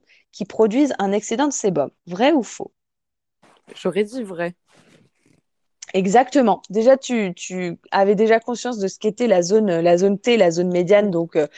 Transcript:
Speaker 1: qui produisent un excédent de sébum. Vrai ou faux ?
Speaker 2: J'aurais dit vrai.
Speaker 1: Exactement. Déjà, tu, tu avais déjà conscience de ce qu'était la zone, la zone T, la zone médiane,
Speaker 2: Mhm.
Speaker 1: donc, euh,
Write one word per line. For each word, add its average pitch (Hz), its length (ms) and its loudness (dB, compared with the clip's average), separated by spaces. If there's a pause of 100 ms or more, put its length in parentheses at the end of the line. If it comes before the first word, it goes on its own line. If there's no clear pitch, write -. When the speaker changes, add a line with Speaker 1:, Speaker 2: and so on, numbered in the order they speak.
(320)
Speaker 1:
qui - 120 -10
produisent 233 540 0
un 196 140 -2
excédent 226 360 -2
de 269 40 -6
sébum. 156 380 -2 (160)
Vrai 214 260 0
ou 285 100 2
faux ? - 300 -12 (1000)
Speaker 2:
J'aurais 185 300 -4
dit 240 180 -10
vrai. 175 320 -8 (1400)
Speaker 1:
Exactement. 208 800 2
Déjà, 226 260 4
tu, 226 400 -4
tu 180 420 -8 (140)
avais 196 240 2
déjà 220 240 2
conscience 240 380 -8
de 190 100 -4
ce - 100 -14
qu'était 214 300 -4
la 180 140 2
zone, 202 280 2 (100)
la 175 160 4
zone 196 220 0
T, 240 180 0
la 185 140 4
zone 180 220 -2
médiane, 196 380 2
Speaker 2:
Mhm. - 0 -
Speaker 1:
donc, 170 260 -4
euh, 151 100 0 (120)